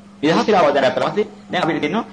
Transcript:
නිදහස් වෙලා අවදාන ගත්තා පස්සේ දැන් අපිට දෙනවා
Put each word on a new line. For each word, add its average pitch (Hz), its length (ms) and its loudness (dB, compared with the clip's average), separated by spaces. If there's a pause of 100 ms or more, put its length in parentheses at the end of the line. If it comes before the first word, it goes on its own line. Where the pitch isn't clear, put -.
(180)
නිදහස් 170 280 0
වෙලා 196 160 4
අවදාන 139 220 2
ගත්තා 127 200 0
පස්සේ 202 220 -2 (200)
දැන් 175 160 -4
අපිට 156 200 -2
දෙනවා 180 300 -2